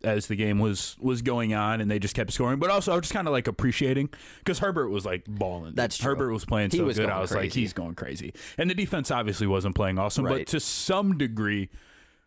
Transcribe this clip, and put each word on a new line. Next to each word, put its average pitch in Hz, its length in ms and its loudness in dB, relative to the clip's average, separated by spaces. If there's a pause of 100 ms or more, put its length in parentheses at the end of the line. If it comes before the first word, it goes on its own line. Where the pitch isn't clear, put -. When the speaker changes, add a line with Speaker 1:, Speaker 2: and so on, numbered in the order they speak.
Speaker 1:
as 107 240 0
the 107 80 -2
game 104 240 2
was, 104 400 0
was 123 220 0
going 120 320 0
on 107 260 2
and 104 100 0
they 107 100 2
just 101 160 -2
kept 107 180 -2
scoring. 131 260 2
But 175 120 2
also, 196 200 2
I 170 40 4
was 175 80 2
just - 100 -4
kinda, 175 180 0
like, 127 160 0
appreciating 131 640 2 (360)
'cause 175 140 0
Herbert 170 300 0
was, 98 160 -2
like, 92 220 -4
balling. 90 480 -6
Speaker 2:
That's 117 220 0
true. 127 120 0
Speaker 1:
Herbert 135 240 0
was 110 100 -4
playing 104 280 0
Speaker 2:
He 175 60 2
Speaker 1:
so 165 80 2
Speaker 2:
was 117 120 0
Speaker 1:
good. 107 60 2
Speaker 2:
going 101 120 0
Speaker 1:
I 95 60 0
was 92 100 -2
like, 98 100 0
Speaker 2:
crazy. 110 200 0
Speaker 1:
"He's 98 120 -2
going 87 220 -6
crazy." - 380 -10 (240)
And 170 120 0
the 180 60 0
defense 165 360 -2
obviously 107 360 0
wasn't 95 280 2
playing 95 240 0
awesome, 104 260 0
Speaker 2:
Right. 135 140 2
Speaker 1:
but - 80 -6
to 160 120 0
some 190 580 2
degree, 107 520 0 (580)